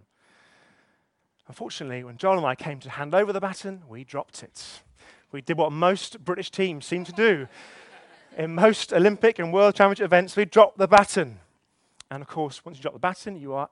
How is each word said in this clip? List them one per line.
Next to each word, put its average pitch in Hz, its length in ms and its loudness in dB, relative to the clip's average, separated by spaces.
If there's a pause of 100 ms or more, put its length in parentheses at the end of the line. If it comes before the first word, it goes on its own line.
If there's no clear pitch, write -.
(1500)
Unfortunately, 131 560 -12
when 120 140 -18
Joel 190 200 2
and 165 80 -2
I 127 100 0
came 143 260 -12
to 131 100 -18
hand 147 240 -8
over 202 180 2
the 190 80 -4
baton, 190 480 -10
we 117 140 -18
dropped - 400 -14
it. - 380 -20 (500)
We 143 100 -14
did 160 160 -4
what 156 140 0
most 180 520 -2
British 180 280 -6
teams 170 340 -6
seem 180 200 -6
to 175 60 -18
do. 175 360 2 (920)
In 165 180 -6
most 208 380 2
Olympic 202 460 2
and 170 120 -4
World 202 240 4
Championship 196 300 4
events, 180 300 2
we 208 100 0
drop 208 320 6
the 196 100 2
baton. 165 520 2 (720)
And 139 120 -12
of 139 60 -18
course, 151 360 -10
once 165 140 -20
you 135 60 -20
drop 147 100 -8
the 120 60 -18
baton, 185 360 -6
you 139 180 -12
are 139 180 -6